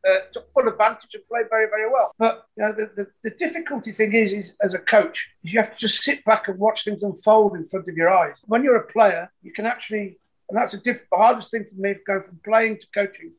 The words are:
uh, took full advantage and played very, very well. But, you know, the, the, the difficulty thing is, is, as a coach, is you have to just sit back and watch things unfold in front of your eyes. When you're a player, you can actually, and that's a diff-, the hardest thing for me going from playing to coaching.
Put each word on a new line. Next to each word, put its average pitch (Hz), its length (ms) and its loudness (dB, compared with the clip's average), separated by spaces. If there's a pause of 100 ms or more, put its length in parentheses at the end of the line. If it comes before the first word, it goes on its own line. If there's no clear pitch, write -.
uh, 190 100 4 (140)
took - 200 -14
full 240 160 2
advantage - 460 0
and 208 140 -18
played 226 220 -4
very, 220 180 0
very 214 220 -2
well. 254 280 0
But, - 280 0 (100)
you 214 60 -4
know, 214 100 0
the, 214 220 -6
the, 196 160 -10 (140)
the 220 120 -8
difficulty 330 560 -8
thing 214 220 0
is, 220 180 4
is, 202 300 -10
as 190 120 0
a 180 40 -4
coach, - 500 2 (160)
is 165 80 -10
you 226 60 2
have 214 140 0
to - 60 -20
just - 240 -2
sit - 220 -4
back 214 240 2
and 185 100 -8
watch 214 260 0
things 202 180 -6
unfold 208 540 2
in 160 80 -8
front 190 240 -10
of 165 80 -10
your 170 140 2
eyes. 175 340 2
When 226 180 0
you're 262 140 4
a - 100 -2
player, 185 440 2 (120)
you 185 100 -20
can 208 140 -6
actually, 208 520 -8 (300)
and 196 80 -6
that's 226 180 -2
a 196 40 -12
diff-, - 320 -6
the 262 60 0
hardest 220 340 4
thing 220 140 -6
for 190 100 -20
me 196 200 -4 (120)
going 196 160 -4
from 175 220 -20
playing 220 340 0
to - 160 -20
coaching. 202 440 -6